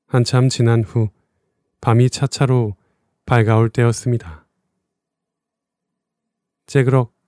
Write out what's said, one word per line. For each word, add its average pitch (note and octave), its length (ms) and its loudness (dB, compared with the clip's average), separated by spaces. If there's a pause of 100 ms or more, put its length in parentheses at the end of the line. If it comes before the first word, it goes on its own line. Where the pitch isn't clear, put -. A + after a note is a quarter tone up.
한참 B2+ 420 0
지난 A2+ 340 0
후 A2 260 -4 (720)
밤이 A#2+ 280 2
차차로 B2+ 640 -4 (500)
밝아올 A2+ 440 2
때였습니다. A#2 800 -4 (2250)
째그럭 C3 480 0 (140)